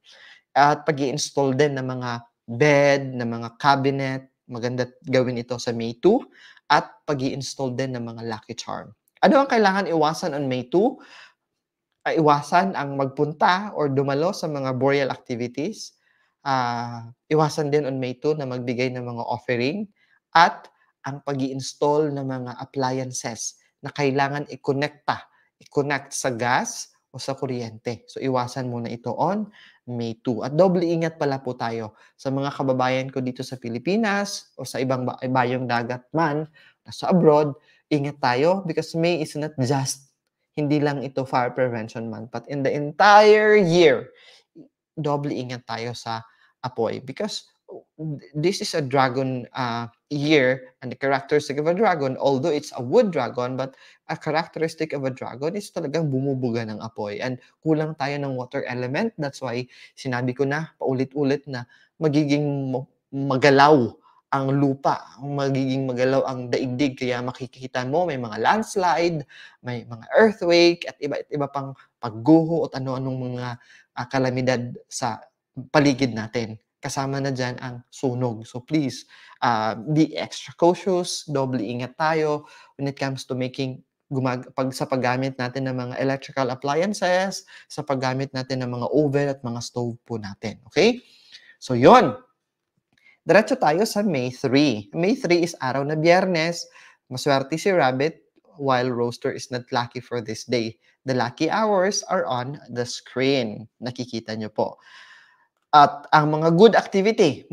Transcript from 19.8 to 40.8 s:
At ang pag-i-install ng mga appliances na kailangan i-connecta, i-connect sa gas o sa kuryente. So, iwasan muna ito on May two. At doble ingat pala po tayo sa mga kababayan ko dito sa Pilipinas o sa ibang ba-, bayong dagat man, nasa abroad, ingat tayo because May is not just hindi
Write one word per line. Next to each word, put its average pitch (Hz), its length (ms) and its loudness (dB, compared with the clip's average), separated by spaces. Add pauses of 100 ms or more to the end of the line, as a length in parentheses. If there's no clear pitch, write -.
At - 320 4 (400)
ang 143 160 -8
pag-i-install 143 880 0
ng 139 160 -6
mga 127 320 -6
appliances 131 1040 -6 (240)
na 135 80 -12
kailangan 143 560 0
i-connecta, 135 800 -4 (320)
i-connect 143 560 -4
sa 135 160 -2
gas 123 560 -2 (240)
o 135 80 -14
sa 135 160 -6
kuryente. 120 720 -8
So, - 80 -18
iwasan 127 560 -4
muna 117 160 -8
ito 117 240 -8
on 202 400 -4 (320)
May 117 400 -8
two. 110 160 -2
At 135 160 -4
doble 180 240 4
ingat 165 400 -2
pala 139 160 0
po 127 160 -6
tayo 113 400 -8 (240)
sa 135 160 -6
mga 139 160 -2
kababayan 131 640 0
ko 135 80 -4
dito 127 240 -6
sa - 160 -14
Pilipinas 196 960 -4
o 131 80 -10
sa 120 160 -6
ibang 127 240 -2
ba-, 123 160 -6
bayong 127 480 0
dagat 120 480 -4
man, 156 320 0 (320)
nasa 117 320 -4
abroad, 156 400 6 (400)
ingat 143 240 -2
tayo 147 480 2
because 160 320 -4
May 165 240 0
is 156 160 -6
not 151 240 -6
just 135 480 -2 (460)
hindi 147 280 0